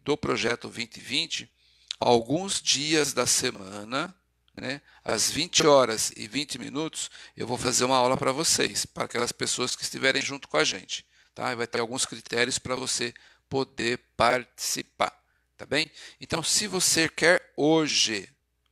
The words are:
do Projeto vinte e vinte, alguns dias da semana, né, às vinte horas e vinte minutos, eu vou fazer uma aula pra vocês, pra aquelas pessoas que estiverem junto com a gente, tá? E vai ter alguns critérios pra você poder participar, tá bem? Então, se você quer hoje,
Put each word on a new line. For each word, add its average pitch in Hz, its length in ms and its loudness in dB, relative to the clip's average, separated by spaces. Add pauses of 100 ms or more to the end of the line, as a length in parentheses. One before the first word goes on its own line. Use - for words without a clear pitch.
do 147 140 -2
Projeto 120 540 -2
vinte 113 260 -10
e - 40 -16
vinte, 127 520 -6 (480)
alguns 123 640 2
dias 147 500 2
da 123 140 0
semana, 113 880 -4 (420)
né, 135 240 -8 (240)
às 110 260 0
vinte 160 360 0
horas 123 500 6
e 113 100 -10
vinte 135 320 -6
minutos, 135 520 -8 (260)
eu 110 100 -6
vou 117 120 -4
fazer 120 260 0
uma 131 140 4
aula 127 180 4
pra 131 160 0
vocês, - 540 0
pra 160 180 -8
aquelas 117 260 -2
pessoas 123 460 -4
que - 60 -12
estiverem 131 400 0
junto 135 260 -8
com - 80 -4
a 151 80 4
gente, - 400 -6 (300)
tá? 127 180 -4
E 117 40 -6
vai 117 100 -2
ter 120 140 -4
alguns 120 260 -2
critérios 120 520 -2
pra 127 160 -6
você 123 380 -4 (340)
poder 123 540 -2 (160)
participar, - 960 0 (420)
tá - 120 -16
bem? 151 240 0 (280)
Então, 160 240 -4
se - 240 0
você 170 440 2
quer - 460 2
hoje, 135 720 2 (440)